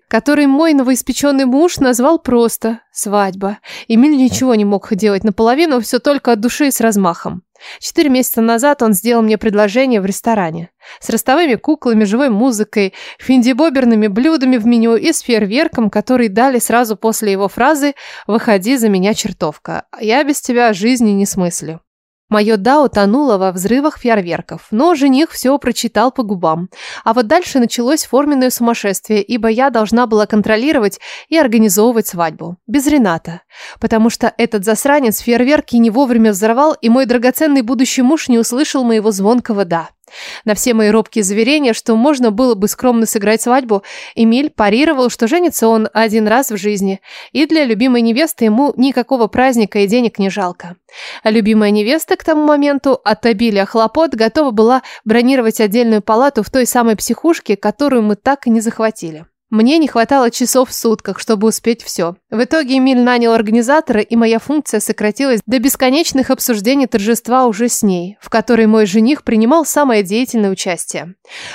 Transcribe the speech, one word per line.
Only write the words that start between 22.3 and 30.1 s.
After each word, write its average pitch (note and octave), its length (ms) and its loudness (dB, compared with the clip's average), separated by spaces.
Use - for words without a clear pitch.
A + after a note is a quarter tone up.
Мое G#3+ 260 2
"да" B3+ 240 2
утонуло A3 580 2
во F#3+ 120 0
взрывах A3+ 480 -2
фейерверков, E3+ 720 -4
но D#4 240 2
жених C#4 380 2
все C4+ 260 0
прочитал A#3 540 -2
по C4 100 -4
губам. F3 460 -2
А A3+ 100 0
вот A#3 140 0
дальше D#4+ 320 0
началось B3 460 0
форменное C4 460 0
сумасшествие, G#3+ 720 -2
ибо A3+ 280 -4
я B3 220 2
должна A#3 360 0
была G#3+ 200 0